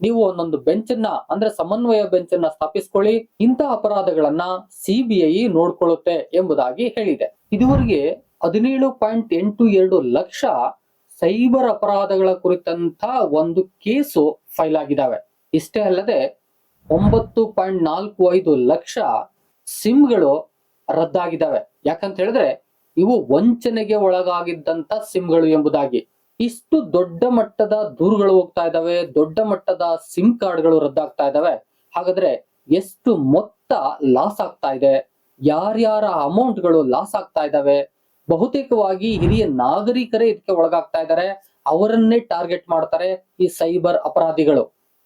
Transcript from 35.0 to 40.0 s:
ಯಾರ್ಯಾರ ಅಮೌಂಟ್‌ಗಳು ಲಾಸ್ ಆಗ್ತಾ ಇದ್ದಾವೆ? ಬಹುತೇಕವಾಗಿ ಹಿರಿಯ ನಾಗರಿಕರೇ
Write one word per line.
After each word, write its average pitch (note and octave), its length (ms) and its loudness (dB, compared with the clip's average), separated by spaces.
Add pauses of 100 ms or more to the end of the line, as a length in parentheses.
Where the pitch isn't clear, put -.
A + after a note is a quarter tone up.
ಯಾರ್ಯಾರ G#3+ 640 0
ಅಮೌಂಟ್‌ಗಳು F3 800 2
ಲಾಸ್ C3+ 320 -2
ಆಗ್ತಾ F#3 280 -4
ಇದ್ದಾವೆ? C#3+ 540 0 (320)
ಬಹುತೇಕವಾಗಿ G#3+ 880 -2
ಹಿರಿಯ G#3 280 2
ನಾಗರಿಕರೇ G#3 800 0